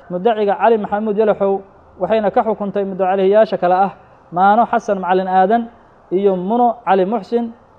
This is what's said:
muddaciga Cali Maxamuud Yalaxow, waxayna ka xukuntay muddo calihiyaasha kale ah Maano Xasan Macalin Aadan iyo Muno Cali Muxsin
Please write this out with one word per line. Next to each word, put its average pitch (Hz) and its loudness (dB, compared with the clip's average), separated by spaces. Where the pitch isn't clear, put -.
muddaciga 202 0
Cali 220 4
Maxamuud 208 -4
Yalaxow, 196 0
waxayna 196 0
ka 233 2
xukuntay 202 -4
muddo 190 -6
calihiyaasha 196 2
kale 180 2
ah 190 0
Maano 202 4
Xasan 196 -2
Macalin 185 -2
Aadan 190 2
iyo 196 0
Muno 220 0
Cali 185 2
Muxsin 233 -4